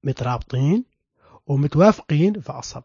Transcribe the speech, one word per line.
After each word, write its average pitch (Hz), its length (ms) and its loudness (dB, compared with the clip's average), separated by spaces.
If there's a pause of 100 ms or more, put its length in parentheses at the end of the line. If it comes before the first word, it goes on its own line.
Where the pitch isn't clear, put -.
مترابطين 131 800 -2 (640)
ومتوافقين 160 920 2
في 143 120 -14
عصب. - 320 -14